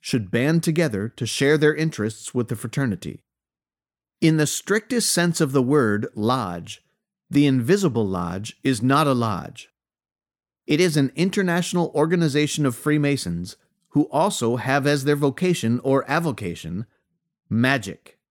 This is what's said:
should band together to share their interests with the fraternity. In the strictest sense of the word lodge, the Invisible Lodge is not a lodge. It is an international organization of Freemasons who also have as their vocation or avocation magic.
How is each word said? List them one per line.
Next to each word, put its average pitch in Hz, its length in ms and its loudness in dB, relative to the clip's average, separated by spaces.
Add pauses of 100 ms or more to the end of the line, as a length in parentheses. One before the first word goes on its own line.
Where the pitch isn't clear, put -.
should 107 240 -2
band 147 320 2
together 147 460 -2
to - 180 -8
share 143 320 2
their 151 160 4
interests 147 600 -4
with 123 160 -2
the 113 80 -4
fraternity. 117 680 -6 (960)
In 160 160 4
the 151 100 2
strictest 214 680 -2
sense 175 260 0
of 139 140 0
the 139 100 4
word 120 500 2
lodge, 104 680 -4 (460)
the 143 160 2
Invisible 131 600 2
Lodge 92 600 -6
is 127 160 0
not 139 260 2
a 135 60 2
lodge. 110 560 -4 (960)
It 156 140 2
is 165 160 2
an 135 180 2
international 180 800 0
organization 151 680 0
of 123 100 0
Freemasons 143 800 -2 (360)
who 147 180 2
also 139 480 0
have 135 280 0
as 143 200 0
their 147 100 2
vocation 143 680 0
or 135 260 2
avocation 107 720 -4 (640)
magic. 117 680 -2 (120)